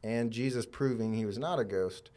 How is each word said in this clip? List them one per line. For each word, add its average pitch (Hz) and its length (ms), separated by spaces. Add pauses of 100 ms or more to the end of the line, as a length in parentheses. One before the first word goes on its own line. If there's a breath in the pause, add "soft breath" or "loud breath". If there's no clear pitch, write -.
and 117 280
Jesus 123 340
proving 113 480
he 110 120
was 101 120
not 156 220
a 117 60
ghost 92 520